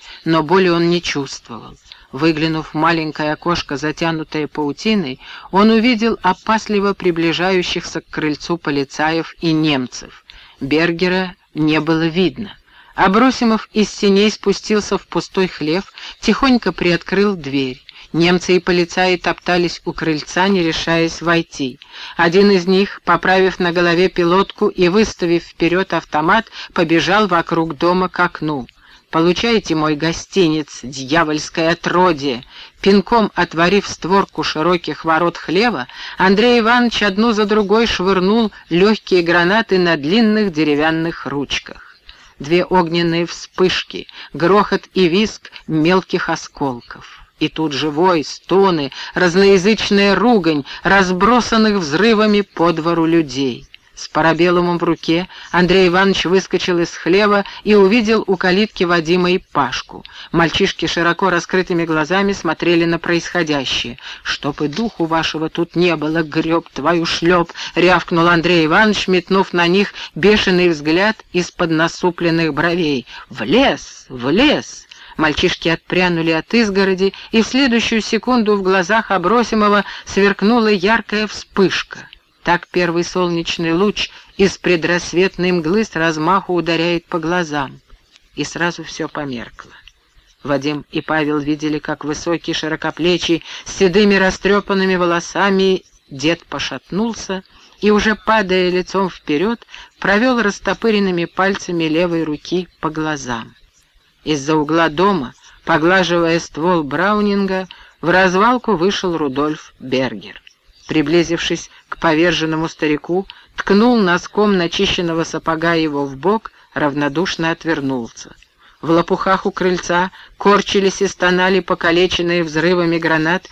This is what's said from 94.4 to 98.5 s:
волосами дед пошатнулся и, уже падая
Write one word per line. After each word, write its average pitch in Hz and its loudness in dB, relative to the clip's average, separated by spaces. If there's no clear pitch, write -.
волосами 180 0
дед 147 -2
пошатнулся 190 -8
и, 208 4
уже 214 2
падая 185 0